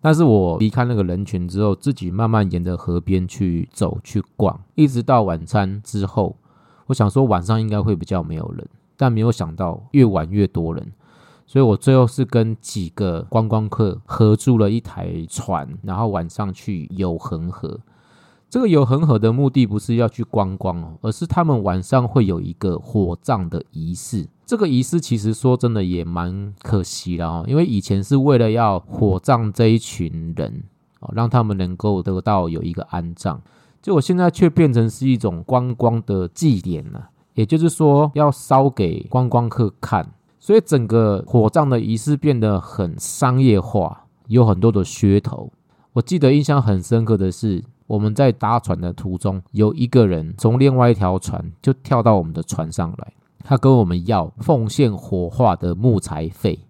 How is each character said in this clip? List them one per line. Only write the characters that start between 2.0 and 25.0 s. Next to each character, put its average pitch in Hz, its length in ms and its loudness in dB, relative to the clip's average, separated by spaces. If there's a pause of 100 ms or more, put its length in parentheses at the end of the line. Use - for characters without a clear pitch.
慢 107 180 -2
慢 107 220 2
沿 87 140 -4
着 90 120 -4
河 87 240 -4
边 90 280 -2
去 87 440 -4
走、 87 300 -4
去 - 180 -6 (160)
逛， - 240 0 (140)
一 151 140 4
直 120 120 -2
到 120 220 2
晚 82 240 -4
餐 101 380 -2
之 101 200 -4
后， 95 300 -4 (520)
我 135 80 -4
想 104 140 2
说 135 140 2
晚 104 180 2
上 110 200 0
应 110 80 -2
该 104 120 -2
会 101 140 0
比 82 100 -6
较 92 160 -4
没 80 140 -8
有 80 220 -8
人， - 120 -14 (280)
但 131 160 2
没 110 80 0
有 117 100 2
想 82 240 -4
到 87 260 -6 (120)
越 139 120 6
晚 87 240 0
越 101 160 0
多 82 300 -4
人， - 180 -12 (540)
所 135 160 2
以 - 20 6
我 107 120 4
最 131 200 2
后 127 80 6
是 120 200 0
跟 110 360 0
几 90 280 -8
个 87 420 -4
观 113 180 0
光 107 200 0
客 101 360 -2
合 110 300 4
租 120 240 2
了 104 100 4
一 113 120 0
台 87 500 -10
船， 76 380 -6 (140)
然 95 140 -8
后 110 120 -2
晚 85 200 -4
上 98 240 -6
去 87 380 -8
游 92 260 -4
恒 82 320 -8
河。 - 300 -10 (720)
这 247 100 0
个 233 80 2
游 147 160 6
恒 139 220 2
河 120 120 4
的 113 140 2
目 135 160 2
的 131 180 4
不 101 120 -4
是 117 160 -4
要 117 120 2
去 113 180 -6
观 95 340 -2
光 85 240 -6
哦， 80 180 -14
而 110 100 -4
是 170 160 -6
他 175 160 0
们 139 200 2
晚 92 200 -2
上 123 240 0
会 110 200 2
有 87 120 -2
一 90 160 -8
个 90 240 -4
火 87 440 -2
葬 95 260 -4
的 82 220 -8
仪 80 240 -8
式。 - 340 -8 (160)
这 233 140 -4
个 196 100 0
仪 127 140 2
式 170 180 -2